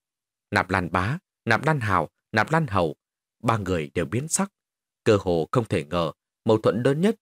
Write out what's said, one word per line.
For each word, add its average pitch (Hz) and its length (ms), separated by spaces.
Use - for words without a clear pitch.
Nạp 101 180
Lan 92 220
Bá, 98 260
Nạp 113 200
Lan 151 140
Hào, 95 300
Nạp 110 200
Lan 160 160
Hầu, 90 280
ba 113 180
người 87 360
đều 85 120
biến 110 220
sắc. 196 240
Cơ 110 180
hồ 85 300
không 120 140
thể 85 180
ngờ, 80 280
mâu 110 120
thuẫn 120 260
lớn 139 180
nhất 220 200